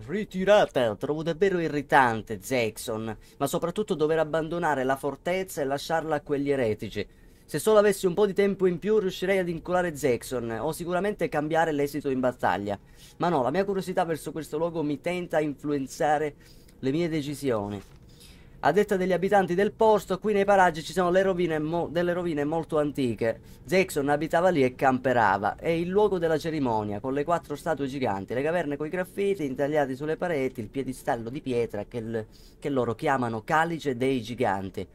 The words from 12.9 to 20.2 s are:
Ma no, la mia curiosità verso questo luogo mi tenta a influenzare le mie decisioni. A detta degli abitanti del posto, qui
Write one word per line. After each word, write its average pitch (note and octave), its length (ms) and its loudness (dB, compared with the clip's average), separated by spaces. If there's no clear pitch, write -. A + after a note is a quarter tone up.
Ma E3 120 0
no, D3+ 120 2
la B2 100 0
mia F#3+ 140 0
curiosità F#3 400 -2
verso D#3+ 260 -6
questo D3+ 260 -8
luogo E3 240 -2
mi D3 200 -4
tenta F3 360 -4
a D#3 40 4
influenzare D3 920 -2
le C3 120 0
mie E3 180 0
decisioni. C3 720 -4
A D3 120 4
detta G3+ 240 2
degli F#3 160 0
abitanti F3+ 420 2
del G#3 160 2
posto, G#3+ 480 2
qui G#3+ 140 0